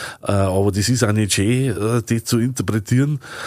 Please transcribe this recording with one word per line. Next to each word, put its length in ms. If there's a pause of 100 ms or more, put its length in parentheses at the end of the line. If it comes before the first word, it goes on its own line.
(240)
äh, 80
aber 420
das 160
ist 160
auch 80
nicht 200
schön, 440
äh, 240
die 200
zu 180
interpretieren. 840 (260)